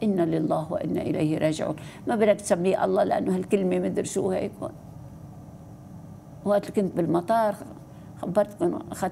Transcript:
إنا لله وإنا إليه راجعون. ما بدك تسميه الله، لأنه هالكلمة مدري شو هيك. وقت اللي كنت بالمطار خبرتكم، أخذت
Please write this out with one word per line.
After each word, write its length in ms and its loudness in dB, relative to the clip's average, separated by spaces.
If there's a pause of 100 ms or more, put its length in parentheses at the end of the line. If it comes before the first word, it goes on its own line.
إنا 180 4
لله 520 2
وإنا 280 0
إليه 360 2
راجعون. 380 0 (320)
ما 80 2
بدك 200 6
تسميه 500 2
الله، 180 4
لأنه 320 2
هالكلمة 440 2
مدري 260 0
شو 260 0
هيك. 200 -2 (1900)
وقت 240 2
اللي 120 0
كنت 160 -2
بالمطار 580 2 (640)
خبرتكم، 580 0 (120)
أخذت 200 -4